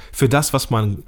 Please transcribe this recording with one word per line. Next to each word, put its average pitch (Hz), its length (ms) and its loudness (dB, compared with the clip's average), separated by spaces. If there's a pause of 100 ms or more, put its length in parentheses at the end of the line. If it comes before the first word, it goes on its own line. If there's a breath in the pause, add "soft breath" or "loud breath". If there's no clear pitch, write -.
(120)
für - 160 2
das, 143 240 2
was - 200 -2
man, 107 360 0